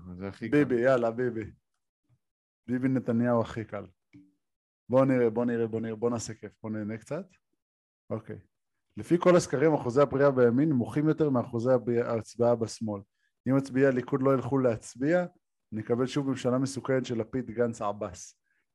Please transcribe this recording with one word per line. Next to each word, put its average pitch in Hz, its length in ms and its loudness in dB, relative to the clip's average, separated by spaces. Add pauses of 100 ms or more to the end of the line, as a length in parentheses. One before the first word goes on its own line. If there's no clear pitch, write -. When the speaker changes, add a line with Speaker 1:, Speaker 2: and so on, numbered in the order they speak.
(180)
Speaker 1:
זה 95 100 -8
הכי 110 220 -10
קל. 147 80 2
Speaker 2:
ביבי, 127 240 2
יאללה, 120 300 2
ביבי. 113 400 -6 (1160)
ביבי 127 220 -2
נתניהו 120 520 2
הכי 110 240 -6
קל. 101 200 -12 (1040)
בוא 131 160 4
נראה, 123 240 2
בוא 120 160 -2
נראה, 117 220 0
בוא 110 140 -6
נראה, 113 140 -8
בוא 113 140 -2
נעשה 117 240 -6
כיף, 107 180 -18 (120)
בוא 113 60 -10
נהנה 107 280 -8
קצת. 156 280 -10 (840)
אוקיי. 107 300 -10 (580)
לפי 107 220 0
כל 180 160 6
הסקרים, 151 380 2
אחוזי 127 280 2
הפריעה 135 300 4
בימין 127 380 4
נמוכים 135 380 0
יותר 156 220 2
מאחוזי 123 420 0
הפרי-, 120 300 2
ההצבעה 117 540 0
בשמאל. 107 460 -4 (460)
אם 131 80 2
מצביעי 135 300 2
הליכוד 131 360 0
לא 135 120 4
ילכו 127 240 -2
להצביע, 131 680 0 (460)
נקבל 120 360 -2
שוב 135 220 -2
ממשלה 127 280 -2
מסוכנת 131 480 -2
של 120 140 -4
לפיד, 113 320 -6
גנץ, 117 300 -2
עבאס. 104 580 -8 (360)